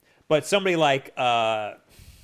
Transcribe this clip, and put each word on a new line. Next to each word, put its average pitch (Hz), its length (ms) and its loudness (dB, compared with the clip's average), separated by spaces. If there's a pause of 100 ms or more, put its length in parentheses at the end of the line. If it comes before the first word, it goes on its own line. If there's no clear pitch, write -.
(280)
But 147 180 2
somebody 190 300 0
like, 139 420 0
uh, - 40 -4
I 113 560 0 (460)